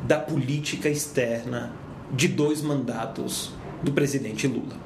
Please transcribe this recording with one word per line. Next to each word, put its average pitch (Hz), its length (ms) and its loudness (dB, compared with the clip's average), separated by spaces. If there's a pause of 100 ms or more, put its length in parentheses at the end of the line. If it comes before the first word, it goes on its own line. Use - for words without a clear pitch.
da - 140 6
política 147 680 0
externa 120 800 0 (400)
de 135 160 4
dois 151 340 4
mandatos 123 920 -2 (280)
do - 120 2
presidente 135 520 2
Lula. 117 300 0 (100)